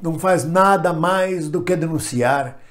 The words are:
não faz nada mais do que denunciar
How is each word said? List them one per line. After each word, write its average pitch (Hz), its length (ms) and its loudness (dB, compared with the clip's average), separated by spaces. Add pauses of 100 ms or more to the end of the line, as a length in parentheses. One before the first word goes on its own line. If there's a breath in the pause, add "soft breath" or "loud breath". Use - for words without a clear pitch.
não 165 180 -4
faz 180 240 2
nada 180 480 4
mais 180 560 0
do 156 160 -4
que 180 100 0
denunciar 139 880 -2 (120)